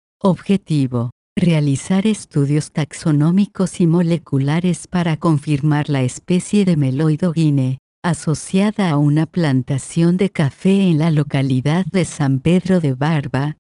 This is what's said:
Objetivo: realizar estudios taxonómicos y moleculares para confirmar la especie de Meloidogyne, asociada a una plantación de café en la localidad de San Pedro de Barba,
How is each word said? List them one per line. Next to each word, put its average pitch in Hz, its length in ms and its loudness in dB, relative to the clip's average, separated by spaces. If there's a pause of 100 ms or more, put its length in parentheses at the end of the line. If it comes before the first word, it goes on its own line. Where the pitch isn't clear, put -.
(180)
Objetivo: 139 920 0 (260)
realizar 165 720 0
estudios 151 680 -2
taxonómicos 170 1080 0
y 175 40 4
moleculares 165 1000 0
para 165 320 -2
confirmar 151 720 0
la 139 120 0
especie 180 600 -2
de 175 140 2
Meloidogyne, 147 1000 0 (240)
asociada 185 880 -2
a 143 80 0
una 147 260 2
plantación 160 920 0
de 196 100 2
café 185 640 0
en 156 80 2
la 165 120 2
localidad 143 760 0
de 170 180 -2
San 135 360 -2
Pedro 180 400 2
de 143 120 0
Barba, 143 640 -2 (180)